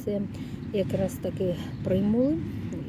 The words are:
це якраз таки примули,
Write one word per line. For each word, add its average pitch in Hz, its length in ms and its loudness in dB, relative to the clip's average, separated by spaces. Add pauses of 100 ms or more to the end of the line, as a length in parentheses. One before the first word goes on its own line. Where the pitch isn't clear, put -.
це 202 160 0 (520)
якраз 190 400 2
таки 185 420 0 (280)
примули, 220 540 4 (520)